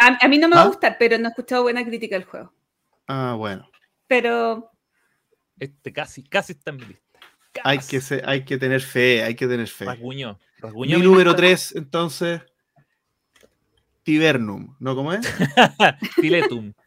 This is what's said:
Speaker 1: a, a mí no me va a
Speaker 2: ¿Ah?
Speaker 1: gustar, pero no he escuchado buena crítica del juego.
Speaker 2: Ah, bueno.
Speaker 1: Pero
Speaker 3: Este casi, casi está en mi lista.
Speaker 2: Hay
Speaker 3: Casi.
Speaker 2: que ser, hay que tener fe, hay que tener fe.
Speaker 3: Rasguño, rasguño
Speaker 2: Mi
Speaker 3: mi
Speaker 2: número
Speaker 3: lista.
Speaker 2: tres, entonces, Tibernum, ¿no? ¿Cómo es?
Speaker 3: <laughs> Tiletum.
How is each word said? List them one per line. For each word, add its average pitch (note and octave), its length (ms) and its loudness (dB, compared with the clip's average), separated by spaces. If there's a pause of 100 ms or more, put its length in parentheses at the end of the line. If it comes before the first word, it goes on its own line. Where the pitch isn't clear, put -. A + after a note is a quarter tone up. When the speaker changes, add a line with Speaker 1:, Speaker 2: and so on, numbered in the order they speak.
Speaker 1:
a, B3 200 6
a B3+ 80 4
mí C#4+ 100 4
no E4 100 4
me E4+ 80 4
va E4+ 60 8
a - 20 6
Speaker 2:
¿Ah? G3+ 40 4
Speaker 1:
gustar, - 300 -2
pero A#3 180 2
no A#3 120 -4
he - 20 -6
escuchado B3 320 -4
buena A#3+ 220 -2
crítica A3+ 320 -8
del F3+ 80 -8
juego. - 280 -20 (540)
Speaker 2:
Ah, C3 320 -4
bueno. G#2 320 -10 (380)
Speaker 1:
Pero A#3 580 -2 (920)
Speaker 3:
Este C#3 340 -16
casi, C#3+ 320 -12
casi F#3+ 300 -6
está D3+ 160 -14
en C#3+ 80 -14
mi A#2+ 80 -20
lista. - 340 -20 (440)
Speaker 2:
Hay C#3 140 2
Speaker 3:
Casi. C3+ 120 -14
Speaker 2:
que C3+ 100 -4
ser, C3+ 280 -6
hay C3+ 160 -4
que C#3 140 -6
tener C3 220 -2
fe, B2+ 420 2
hay A2+ 120 -4
que B2+ 120 -4
tener A#2+ 220 -4
fe. - 160 -16
Speaker 3:
Rasguño, A#2+ 540 -12 (200)
rasguño A#2+ 380 -4
Speaker 2:
Mi F3+ 60 4
Speaker 3:
mi F3+ 60 4
Speaker 2:
número F#3 240 8
Speaker 3:
lista. E3+ 40 2
Speaker 2:
tres, F3 400 2
entonces, E3+ 640 -6 (1600)
Tibernum, B2 760 0
¿no? C3 160 -6
¿Cómo C#3 180 -6
es? G#3+ 80 -4
Speaker 3:
<laughs> - 1000 0
Tiletum. A#2+ 520 -2 (140)